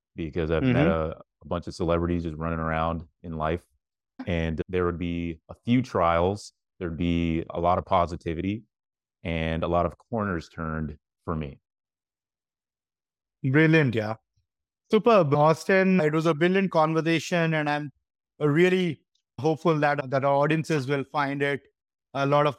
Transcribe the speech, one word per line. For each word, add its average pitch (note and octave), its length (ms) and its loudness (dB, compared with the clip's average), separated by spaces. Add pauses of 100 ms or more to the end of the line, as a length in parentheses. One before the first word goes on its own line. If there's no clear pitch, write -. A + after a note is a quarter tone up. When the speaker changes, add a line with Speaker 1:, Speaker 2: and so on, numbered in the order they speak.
(140)
Speaker 1:
because E2 360 -4
I've D#2+ 120 0
met G2+ 240 2
Speaker 2:
Mm-hmm. - 20 4
Speaker 1:
a, D#2+ 200 0 (340)
a - 40 -20
bunch F2 200 -6
of - 80 -10
celebrities E2+ 480 0
just D#2+ 140 -8
running E2 240 -4
around D#2+ 440 -4 (180)
in D#2+ 140 -12
life, D#2 260 -4 (640)
and E2 420 -2
there F2+ 160 -2
would F2 140 -2
be E2+ 500 -6
a - 60 -18 (100)
few B2 180 2
trials. F2 720 0 (260)
There'd E2+ 180 -6
be E2+ 540 -2
a E2+ 100 -8
lot F2 180 2
of F2 60 -6
positivity F2 800 -4 (600)
and E2 380 -4
a E2+ 60 -2
lot E2+ 180 2
of E2 120 -6
corners G2+ 500 -6
turned D#2 480 -8 (280)
for E2+ 120 -6
me. C#2+ 220 -10 (1900)
Speaker 2:
Brilliant, D3+ 500 4
yeah. G#2+ 200 -2 (760)
Superb, G#3 440 4
Austin. F#3 640 4
It D3+ 120 2
was D#3+ 140 0
a E3 80 4
brilliant F3+ 360 2
conversation, D#3+ 840 0
and D3+ 140 -2
I'm D3 240 -4 (460)
really E3+ 640 2 (360)
hopeful D#3 400 0
that, C#3+ 320 0
that C3+ 140 0
our C#3 100 4
audiences D3+ 520 0
will C#3 260 -2
find C#3+ 300 -2
it C#3+ 200 -2 (520)
a C#3 120 0
lot D3 200 4
of D3 120 -2